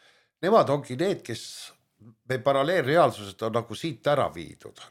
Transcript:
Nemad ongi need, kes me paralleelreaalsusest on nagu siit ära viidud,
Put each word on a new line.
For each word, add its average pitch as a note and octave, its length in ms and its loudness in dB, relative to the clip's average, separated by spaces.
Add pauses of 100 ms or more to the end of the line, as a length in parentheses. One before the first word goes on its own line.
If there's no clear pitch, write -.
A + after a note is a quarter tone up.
(440)
Nemad F3+ 260 6
ongi C3+ 260 -2
need, E3 260 -2
kes A2+ 220 -10 (800)
me B2+ 160 -4
paralleelreaalsusest C#3 1040 2
on A2 100 -2
nagu A2 220 -4
siit D3 320 -6
ära C#3 220 2
viidud, - 500 -16 (120)